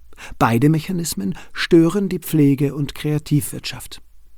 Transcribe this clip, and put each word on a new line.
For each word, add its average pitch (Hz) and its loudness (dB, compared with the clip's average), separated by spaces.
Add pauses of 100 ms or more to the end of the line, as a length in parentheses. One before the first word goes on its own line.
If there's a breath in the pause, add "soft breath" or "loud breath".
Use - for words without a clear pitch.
(380 loud breath)
Beide 120 4
Mechanismen 170 -2 (200 loud breath)
stören 175 4
die 180 -2
Pflege- 143 2
und 143 -4
Kreativwirtschaft. - -4 (360)